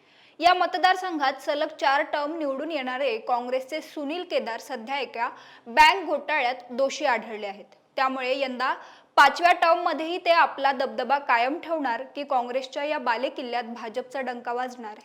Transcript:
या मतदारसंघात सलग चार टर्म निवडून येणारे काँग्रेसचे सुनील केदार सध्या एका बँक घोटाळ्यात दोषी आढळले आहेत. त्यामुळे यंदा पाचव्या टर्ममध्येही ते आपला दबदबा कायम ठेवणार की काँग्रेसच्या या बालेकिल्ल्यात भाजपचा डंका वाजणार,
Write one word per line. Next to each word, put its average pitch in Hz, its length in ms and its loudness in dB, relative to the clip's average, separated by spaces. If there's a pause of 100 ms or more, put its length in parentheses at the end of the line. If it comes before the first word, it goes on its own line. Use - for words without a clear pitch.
(380)
या 349 160 6
मतदारसंघात 359 840 2
सलग 302 280 -2 (120)
चार 285 220 4
टर्म 302 360 -2
निवडून 285 340 -4
येणारे 254 460 -2
काँग्रेसचे 254 600 -2
सुनील 302 420 -8
केदार 233 380 -4
सध्या 254 380 -8
एका 240 320 -4 (360)
बँक 311 400 4
घोटाळ्यात 285 480 -2 (160)
दोषी 269 340 -2
आढळले 214 420 -4
आहेत. 196 180 -14 (320)
त्यामुळे 262 420 -2
यंदा 262 360 -2 (420)
पाचव्या 294 360 8
टर्ममध्येही 349 680 2
ते 349 120 0
आपला 277 420 4
दबदबा 262 460 0
कायम 269 400 2
ठेवणार 277 440 -2
की 277 220 -10
काँग्रेसच्या 262 600 -2
या 294 140 -2
बालेकिल्ल्यात 247 640 -2
भाजपचा 233 560 -8
डंका 240 320 -6
वाजणार, 247 520 -8